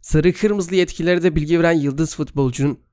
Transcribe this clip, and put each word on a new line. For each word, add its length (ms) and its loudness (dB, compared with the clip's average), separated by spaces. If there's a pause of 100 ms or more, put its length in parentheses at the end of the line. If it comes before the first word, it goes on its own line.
Sarı 320 2
kırmızılı 420 -2
yetkililere 480 0
de 120 2
bilgi 240 0
veren 200 2
yıldız 360 -2
futbolcunun 640 -2 (140)